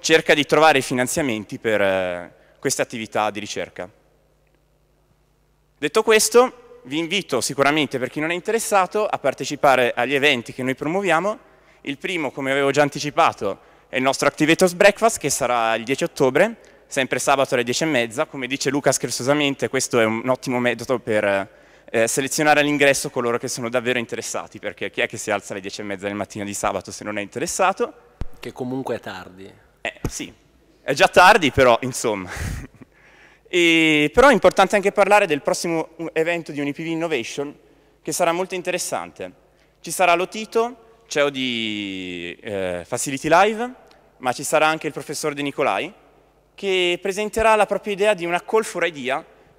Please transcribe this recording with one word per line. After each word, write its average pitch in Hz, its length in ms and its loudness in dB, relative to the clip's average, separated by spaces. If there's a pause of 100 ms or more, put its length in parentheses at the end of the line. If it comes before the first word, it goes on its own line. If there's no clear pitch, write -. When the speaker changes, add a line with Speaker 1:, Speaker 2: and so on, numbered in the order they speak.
Speaker 1:
cerca 160 320 4
di 147 140 4
trovare 151 320 6
i 131 40 0
finanziamenti 123 760 -2
per, 110 220 0
eh, 92 540 -2 (240)
queste 139 240 -2
attività 110 480 -4
di 101 80 -10
ricerca. 92 500 -10 (1900)
Detto 180 240 0
questo, 226 840 2
vi 131 120 -8
invito 165 460 -2
sicuramente, 139 560 0
per 120 100 -4
chi - 100 -8
non 156 120 -4
è 175 40 -2
interessato, 208 720 0
a 135 120 -4
partecipare 131 760 2
agli 123 200 -2
eventi 135 400 0
che 131 80 -8
noi 131 120 -2
promuoviamo. 180 640 -2 (440)
Il 139 160 -8
primo, 170 320 -6
come 135 200 -6
avevo 139 200 2
già 139 100 2
anticipato, 143 800 0 (280)
è - 80 -8
il 131 60 -2
nostro 135 240 0
Activators 160 460 2
Breakfast, 202 460 4
che 151 100 -4
sarà 120 460 0
il 113 100 -4
dieci 135 200 -2
ottobre, 165 520 2 (300)
sempre 127 320 -2
sabato 139 360 2
alle 123 100 2
dieci 120 180 -2
e 160 60 0
mezza. 120 360 0
Come 135 220 -10
dice 135 240 -4
Luca 143 200 0
scherzosamente, 135 760 -2
questo 127 320 0
è 110 40 6
un 110 260 -2
ottimo 127 300 -2
metodo 120 380 -2
per, 107 260 -2
eh, 98 240 0 (420)
eh, 113 180 2
selezionare 147 520 2
all'ingresso 143 500 2
coloro 120 280 -2
che 131 100 -8
sono 120 200 -6
davvero 123 300 -2
interessati, 113 600 -8
perché 98 320 -10
chi - 100 -8
è 120 60 0
che 117 100 -8
si 107 140 -6
alza 101 220 -4
alle 101 100 -8
dieci 98 180 -12
e 104 40 -8
mezza 101 220 -8
del 101 80 -4
mattino 101 300 -8
di 101 100 -8
sabato 98 360 -4
se 101 140 -14
non 104 140 -8
è - 20 -6
interessato? 180 720 -4 (460)
Speaker 2:
Che 117 140 -14
comunque 127 440 -8
è 98 40 -10
tardi. 92 500 -16 (300)
Speaker 1:
Eh, - 280 -12
sì. - 240 -10 (500)
È 135 100 -6
già 180 160 4
tardi, 185 420 6
però, 123 320 6
insomma. 107 480 -4
<laughs> - 440 -8 (760)
E, 160 640 4
però 247 160 6
è 294 40 8
importante 190 420 4
anche 202 160 2
parlare 202 380 4
del 147 120 0
prossimo 170 500 -4 (220)
evento 165 380 -2
di 147 80 -8
Unipv 143 260 -6
Innovation, 160 720 -4 (460)
che - 80 -8
sarà 170 220 0
molto 185 240 -4
interessante. 123 760 -8 (480)
Ci 165 120 -12
sarà 175 240 2
Lotito, 220 880 -6
C - 100 -6
E 147 60 2
O 143 80 2
di, 104 1120 -6
eh, 92 420 -6
Facility 135 460 -6
Live, 214 420 2 (460)
ma 127 140 -4
ci 143 100 -6
sarà 151 240 2
anche 156 220 -2
il 143 40 -8
professor 147 400 -6
De 143 100 -8
Nicolai, 139 500 -2 (640)
che 180 440 -2
presenterà 214 540 0
la 208 120 4
propria 202 260 -4
idea 208 220 2
di 170 120 -6
una 175 160 -2
call 220 220 0
for 170 200 -4
idea 143 400 -4 (340)